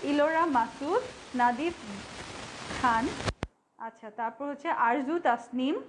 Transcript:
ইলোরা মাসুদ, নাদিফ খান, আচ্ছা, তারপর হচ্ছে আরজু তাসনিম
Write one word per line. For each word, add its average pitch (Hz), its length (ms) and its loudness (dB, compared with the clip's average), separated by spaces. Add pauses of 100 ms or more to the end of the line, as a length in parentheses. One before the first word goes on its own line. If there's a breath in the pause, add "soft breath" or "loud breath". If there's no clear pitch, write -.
ইলোরা 294 420 4
মাসুদ, 285 560 2 (340)
নাদিফ 247 380 2 (1080)
খান, 240 260 4 (680)
আচ্ছা, 226 340 -12
তারপর 233 340 -4
হচ্ছে 285 240 -4
আরজু 262 500 2
তাসনিম 254 560 0 (140)